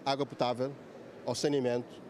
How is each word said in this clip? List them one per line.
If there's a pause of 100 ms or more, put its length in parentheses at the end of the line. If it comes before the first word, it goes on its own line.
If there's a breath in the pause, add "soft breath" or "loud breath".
água
potável, (540)
ao
saneamento